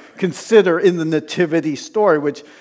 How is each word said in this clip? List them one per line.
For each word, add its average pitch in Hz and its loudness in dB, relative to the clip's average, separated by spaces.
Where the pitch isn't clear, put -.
consider 180 2
in 180 2
the 160 -4
nativity 156 -2
story, 196 0
which 147 -6